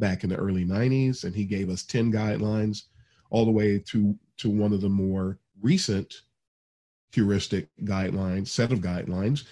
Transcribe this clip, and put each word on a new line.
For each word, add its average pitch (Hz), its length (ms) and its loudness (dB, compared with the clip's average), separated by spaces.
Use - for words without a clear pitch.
back 95 240 -2
in 90 60 0
the 92 60 -2
early 92 280 0
nineties, 127 600 0
and 90 100 -6
he 104 100 -2
gave 98 240 -2
us 92 140 -6
ten 117 280 0
guidelines 107 760 0
all 113 160 2
the 113 60 4
way 104 280 4
to, 104 400 0
to 117 100 -2
one 104 240 2
of 98 80 2
the 98 80 0
more 95 500 0
recent 113 640 0
heuristic 101 560 0
guidelines, 95 640 -2
set 120 240 0
of 110 80 0
guidelines, 90 720 -2